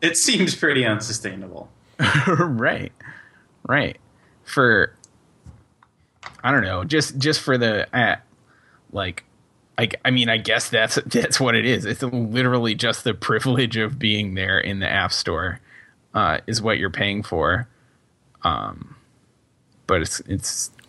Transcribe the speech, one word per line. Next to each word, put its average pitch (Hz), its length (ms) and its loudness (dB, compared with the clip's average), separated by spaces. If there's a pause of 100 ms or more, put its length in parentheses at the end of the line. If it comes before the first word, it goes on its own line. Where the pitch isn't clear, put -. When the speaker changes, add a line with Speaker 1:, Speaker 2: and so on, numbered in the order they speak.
Speaker 1:
it 170 160 2
seems 185 380 2
pretty 131 320 2
unsustainable. 98 840 -6 (300)
Speaker 2:
<laughs> - 100 0 (200)
Right. 147 640 0 (720)
Right. 135 320 0 (460)
For, 117 500 4 (1500)
I 127 80 2
don't 131 100 4
know, 92 220 -2
just, 143 340 0
just 151 220 0
for 127 180 2
the, 110 380 0
uh, 113 200 2 (760)
like, 92 320 -6 (540)
I, 113 100 2 (160)
I 131 60 2
mean, 123 180 2
I 113 80 4
guess 113 320 0
that's, 113 280 2 (100)
that's - 340 0
what 120 160 4
it 110 80 2
is. 107 200 2
It's 107 180 -4
literally 120 760 0
just 113 260 -2
the 110 120 0
privilege 120 640 0
of 107 220 -2
being 104 360 0
there 95 260 0
in 98 180 -4
the 98 100 -2
App 95 240 0
Store, 85 480 -4 (540)
uh, 92 320 2
is 101 160 -4
what 107 160 0
you're 92 120 -2
paying 101 320 -2
for. 87 460 0 (720)
Um, 52 540 -4 (920)
but 90 160 2
it's, - 180 -6
it's, - 500 -6 (180)